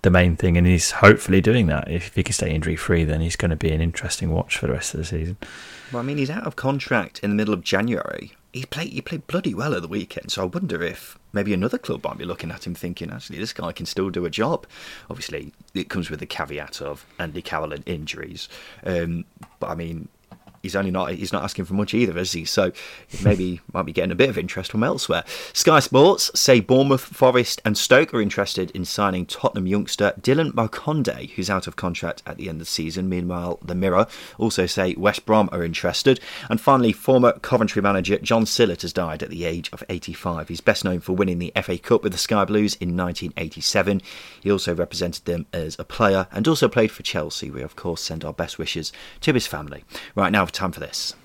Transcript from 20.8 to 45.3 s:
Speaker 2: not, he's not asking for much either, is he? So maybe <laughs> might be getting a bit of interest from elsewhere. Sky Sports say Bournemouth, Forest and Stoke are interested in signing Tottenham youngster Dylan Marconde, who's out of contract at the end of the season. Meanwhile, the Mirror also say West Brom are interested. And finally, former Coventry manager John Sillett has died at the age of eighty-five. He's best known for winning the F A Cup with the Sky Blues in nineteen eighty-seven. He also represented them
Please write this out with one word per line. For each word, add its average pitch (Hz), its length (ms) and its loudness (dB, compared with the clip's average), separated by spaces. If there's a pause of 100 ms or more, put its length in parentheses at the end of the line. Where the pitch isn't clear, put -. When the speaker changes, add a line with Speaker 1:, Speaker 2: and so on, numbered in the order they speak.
Speaker 2:
not, 90 220 -2
he's 90 180 -6
not 87 100 -2
asking 90 220 -6
for 87 100 -6
much 101 180 0
either, 110 240 2
is 92 140 -2
he? 82 140 -4
So 92 260 2 (540)
maybe 92 420 2
<laughs> - 60 -16
might 92 100 -2
be 80 100 -6
getting 92 200 0
a - 20 -2
bit 131 160 6
of 95 80 -4
interest 90 320 -6
from 110 140 2
elsewhere. 120 400 0 (280)
Sky 156 280 4
Sports 147 580 6
say 127 220 8
Bournemouth, 131 400 4
Forest - 640 2
and 104 120 2
Stoke 143 380 6
are 113 80 2
interested 98 480 -2
in 95 140 -6
signing 92 420 0
Tottenham - 400 -2
youngster 101 540 0
Dylan 147 320 2
Marconde, 117 800 -2
who's 92 200 -4
out 95 160 0
of 87 80 -10
contract 87 520 -4
at 71 100 -10
the 92 120 -8
end 80 120 -8
of 82 80 -12
the - 20 -10
season. 87 380 -4
Meanwhile, 87 520 -4
the 87 140 -8
Mirror 92 320 4 (320)
also 101 280 0
say 90 300 0
West 101 300 0
Brom 107 240 4
are 87 140 -2
interested. - 560 2 (280)
And 113 120 0
finally, 127 320 4
former 123 480 6
Coventry 110 420 2
manager 98 360 2
John 113 260 2
Sillett 104 380 2
has 87 100 -6
died 80 320 -4
at - 60 -10
the 85 140 -8
age 82 280 -4
of - 160 -14
eighty-five. 85 580 -6
He's 85 140 -8
best - 240 2
known 90 160 0
for 92 120 -4
winning 92 280 0
the 90 160 -4
F 101 140 -2
A 90 60 0
Cup - 280 2
with 98 80 -2
the 87 60 -6
Sky 104 260 2
Blues 104 320 2
in 87 180 -4
nineteen 90 420 -4
eighty-seven. 90 640 0 (400)
He 101 120 0
also 90 240 0
represented 87 480 -4
them 85 280 -4